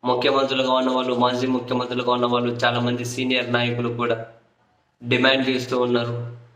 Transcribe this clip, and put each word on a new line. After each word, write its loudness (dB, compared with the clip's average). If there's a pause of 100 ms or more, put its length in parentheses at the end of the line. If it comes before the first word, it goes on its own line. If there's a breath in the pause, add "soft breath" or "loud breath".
ముఖ్యమంత్రులుగా 2
ఉన్నవాళ్ళు, 2
మాజీ 0
ముఖ్యమంత్రులుగా -2
ఉన్నవాళ్ళు, 0
చాలామంది 0
సీనియర్ -2
నాయకులు 0
కూడా -2 (760)
డిమాండ్ 2
చేస్తూ -2
ఉన్నారు. -2 (180)